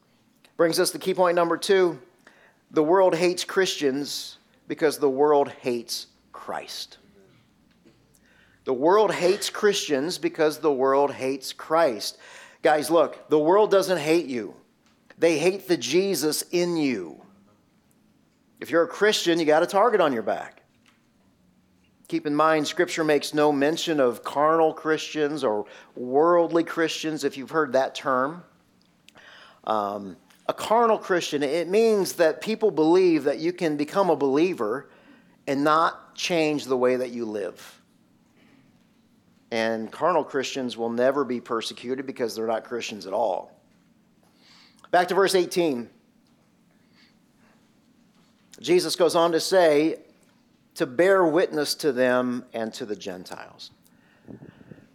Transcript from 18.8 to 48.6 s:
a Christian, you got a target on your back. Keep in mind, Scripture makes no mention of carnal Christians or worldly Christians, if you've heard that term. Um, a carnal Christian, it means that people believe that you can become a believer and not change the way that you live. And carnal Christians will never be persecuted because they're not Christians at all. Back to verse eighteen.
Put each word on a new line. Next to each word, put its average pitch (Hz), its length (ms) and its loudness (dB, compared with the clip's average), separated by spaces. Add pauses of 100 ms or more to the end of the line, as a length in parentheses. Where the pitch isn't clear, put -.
a 160 40 -4
Christian, 175 520 0
you 165 40 -2
got 151 200 4
a - 20 0
target 202 340 2
on 156 120 2
your 113 100 -4
back. - 400 -8 (1400)
Keep 160 180 -6
in 147 120 -2
mind, 156 320 2
Scripture 175 340 -2
makes 151 320 0
no 151 160 4
mention 151 480 0
of 123 240 2
carnal 156 520 2
Christians 151 680 -4
or 107 220 0 (320)
worldly 165 680 2
Christians, 156 600 -4
if 139 120 -4
you've 131 140 -14
heard 151 220 -2
that 131 240 0
term. 143 480 -2 (1200)
Um, 101 520 -4 (300)
a - 60 -2
carnal 226 460 0
Christian, 165 440 -2
it 160 260 -2
means 208 440 2
that 156 300 0
people 220 280 0
believe 160 540 4
that 135 140 -2
you 160 140 -2
can 165 240 -2
become 170 340 0
a 160 40 2
believer 139 760 -2 (600)
and 139 160 0
not 160 500 0
change 151 520 -2
the 131 100 0
way 127 200 2
that 127 140 -4
you 117 140 -8
live. 107 560 -10 (1700)
And 113 420 -4
carnal 160 320 0
Christians 127 520 -6
will 117 140 -6
never 131 340 0
be 120 160 -6
persecuted 120 640 -8
because 120 280 -6
they're 110 120 -6
not 113 180 -4
Christians 110 420 -10
at 95 60 -12
all. 101 460 -4 (1300)
Back 175 180 2
to 185 60 -4
verse 185 200 2
eighteen. 165 560 -2 (2750)